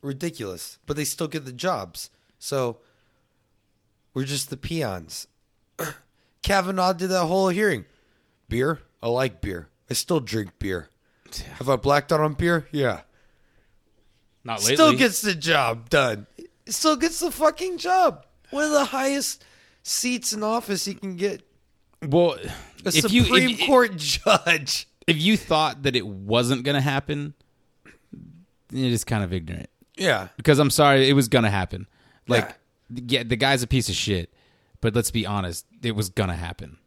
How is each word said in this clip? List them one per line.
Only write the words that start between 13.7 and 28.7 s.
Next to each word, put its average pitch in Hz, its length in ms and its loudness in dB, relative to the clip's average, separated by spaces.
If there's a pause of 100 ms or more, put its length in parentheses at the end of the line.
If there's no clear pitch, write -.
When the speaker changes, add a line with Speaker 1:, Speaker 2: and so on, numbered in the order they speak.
Speaker 2:
Not 113 160 -4
Speaker 1:
Still 127 260 6
Speaker 2:
lately. - 120 6
Speaker 1:
gets 247 240 2
the 208 120 0
job 139 540 0
done. 123 380 2 (400)
Still 311 300 0
gets 330 240 -2
the 339 100 -2
fucking 320 480 0
job. 359 480 0 (240)
One 285 140 -2
of 302 80 0
the 285 140 4
highest 269 580 -4 (380)
seats - 500 -4
in 214 100 -6
office 214 440 -2
you 196 80 -6
can 190 220 -10
get. 190 260 -4 (640)
Speaker 2:
Well, 165 280 4 (520)
Speaker 1:
A - 40 -2
Speaker 2:
if 170 240 2
you, 240 100 6
if, - 60 4
Speaker 1:
Supreme 254 220 4
Speaker 2:
if, 202 160 -2
Speaker 1:
Court 247 300 4
<laughs> - 0 -
judge. 156 920 0 (180)
Speaker 2:
if 170 100 2
you 185 200 4
thought 156 480 0
that 135 100 0
it 107 120 0
wasn't 117 580 0
gonna 139 160 0
happen, 143 540 -4 (1400)